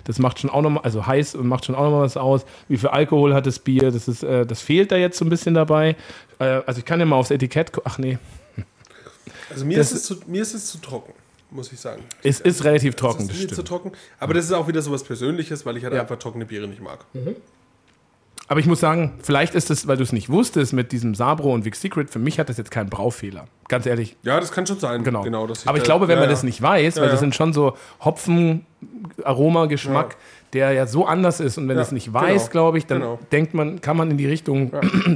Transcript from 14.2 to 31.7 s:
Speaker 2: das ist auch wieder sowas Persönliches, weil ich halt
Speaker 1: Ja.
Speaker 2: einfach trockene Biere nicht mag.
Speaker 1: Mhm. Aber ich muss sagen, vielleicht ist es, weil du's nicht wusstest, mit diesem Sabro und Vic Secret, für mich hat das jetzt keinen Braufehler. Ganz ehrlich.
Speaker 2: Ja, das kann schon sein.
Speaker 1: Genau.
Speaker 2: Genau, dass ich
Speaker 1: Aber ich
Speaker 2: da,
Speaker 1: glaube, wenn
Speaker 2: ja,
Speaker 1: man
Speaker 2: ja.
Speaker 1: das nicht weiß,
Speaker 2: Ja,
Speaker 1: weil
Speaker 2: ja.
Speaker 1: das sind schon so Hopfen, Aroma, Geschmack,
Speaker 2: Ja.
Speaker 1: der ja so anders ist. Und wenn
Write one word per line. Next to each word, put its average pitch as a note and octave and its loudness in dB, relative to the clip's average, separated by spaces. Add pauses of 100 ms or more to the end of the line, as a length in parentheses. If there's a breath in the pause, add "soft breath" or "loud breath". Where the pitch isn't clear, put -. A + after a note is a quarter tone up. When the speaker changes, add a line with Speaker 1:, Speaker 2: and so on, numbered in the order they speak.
Speaker 2:
das E3+ 0
ist E3+ -2
auch E3 0
wieder D#3+ -2
sowas C#3+ -4
Persönliches, D3+ -6
weil A#2+ -6
ich A#2+ -10
halt C#3 -4
Speaker 1:
Ja. B2 0
Speaker 2:
einfach A#2 -8
trockene A2+ -10
Biere G#2 -10
nicht G2+ -14
mag. C#2 -18
Speaker 1:
Mhm. C#3 -8 (1120)
Aber D3 2
ich C#3+ 2
muss E3 4
sagen, D#3+ 2
vielleicht D3 0
ist E3+ 0
es, D3 -2
weil C3+ 2
du's B2+ 0
nicht G#2+ -4
wusstest, D#3+ 2
mit B2 0
diesem A#2 -2
Sabro C#3 0
und A2 0
Vic A2 -6
Secret, D#3 -4
für - -10
mich C#3 -2
hat D3+ -2
das A#2+ -6
jetzt A2+ -10
keinen G#2 -4
Braufehler. G#2+ -6 (220)
Ganz B2 -2
ehrlich. A#2 -2
Speaker 2:
Ja, C3+ 2
das E3+ -4
kann F#3 -4
schon G3 -6
sein. A#2+ -4
Speaker 1:
Genau. A2+ -2
Speaker 2:
Genau, A2 -4
dass A2+ -8
ich - -6
Speaker 1:
Aber C#3+ 2
ich C#3+ 0
Speaker 2:
da, - 0
Speaker 1:
glaube, F3 4
wenn E3 6
Speaker 2:
ja, C3+ 4
Speaker 1:
man C#3 4
Speaker 2:
ja. D3 4
Speaker 1:
das B2+ -2
nicht B2 -2
weiß, E3 4
Speaker 2:
Ja, D#3 0
Speaker 1:
weil C#3+ 6
Speaker 2:
ja. - 4
Speaker 1:
das C3 4
sind C#3 0
schon D#3+ 2
so C#3+ 2 (260 loud breath)
Hopfen, E3 2 (580)
Aroma, D#3 4
Geschmack, C#3 0
Speaker 2:
Ja. - -20 (360 loud breath)
Speaker 1:
der C3+ 2
ja C3 2
so C#3 2
anders F3 2
ist. C3+ -2
Und C3 -4
wenn C3 0